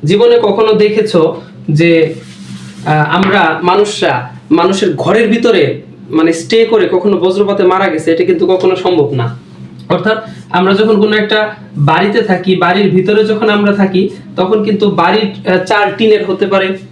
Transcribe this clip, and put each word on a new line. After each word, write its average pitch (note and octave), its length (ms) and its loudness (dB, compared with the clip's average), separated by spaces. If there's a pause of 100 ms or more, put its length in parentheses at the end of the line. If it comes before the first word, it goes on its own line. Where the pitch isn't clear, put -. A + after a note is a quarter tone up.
জীবনে A#3 380 4
কখনো G#3+ 300 2
দেখেছো G3+ 680 0 (300)
যে, D#3+ 440 2 (720)
আহ, D#3 300 0
আমরা F#3 460 0
মানুষরা F3 680 0 (220)
মানুষের F#3 440 2
ঘরের G#3 340 0
ভিতরে G3 540 0 (280)
মানে D#3+ 220 2
স্টে A3+ 320 0
করে G#3+ 280 2
কখনো G3 240 0
বজ্রপাতে G3 460 0
মারা F#3 260 2
গেছে? D#3 240 -2
এটা E3 120 0
কিন্তু F3+ 220 0
কখনো F#3 300 2
সম্ভব E3 360 0
না। B2 240 -4 (520)
অর্থাৎ F#3 300 0 (320)
আমরা F#3+ 240 2
যখন G#3+ 260 2
কোনো G#3+ 160 2
একটা G#3+ 380 -2 (220)
বাড়িতে F3 460 0
থাকি, F#3+ 340 0
বাড়ির F#3 340 2
ভিতরে G3+ 340 2
যখন G#3+ 260 0
আমরা G3+ 220 2
থাকি, F#3+ 360 0 (280)
তখন G3+ 280 0
কিন্তু G#3 260 0
বাড়ির, F#3+ 600 0
আহ, F3+ 140 0
চাল G3+ 340 0
টিনের G#3+ 260 2
হতে G3 220 -2
পারে F#3+ 300 -2 (140)